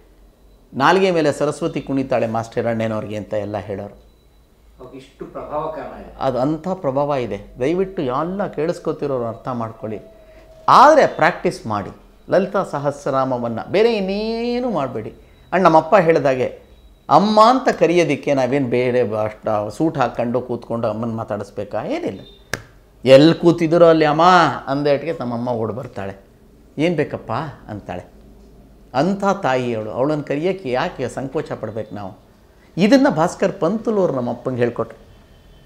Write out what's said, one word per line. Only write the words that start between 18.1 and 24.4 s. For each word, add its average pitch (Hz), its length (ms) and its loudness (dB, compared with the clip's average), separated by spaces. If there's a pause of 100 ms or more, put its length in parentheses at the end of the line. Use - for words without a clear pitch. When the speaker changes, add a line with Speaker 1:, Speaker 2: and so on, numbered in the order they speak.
Speaker 1:
ನಾವೇನು 131 340 0
ಬೇರೆ 123 500 0
ಅಷ್ಟು 107 540 -4
ಸೂಟ್ 160 260 -2
ಹಾಕ್ಕೊಂಡು 120 440 -2
ಕೂತ್ಕೊಂಡು 117 460 -6
ಅಮ್ಮನ 110 220 -4
ಮಾತಾಡಿಸ್ಬೇಕಾ? 107 720 -8
ಏನಿಲ್ಲ. 277 360 -8 (880)
ಎಲ್ಲಿ 143 280 10
ಕೂತಿದ್ದೀರೋ 170 540 4
ಅಲ್ಲಿ 160 180 6
"ಅಮ್ಮ" 151 160 2 (460)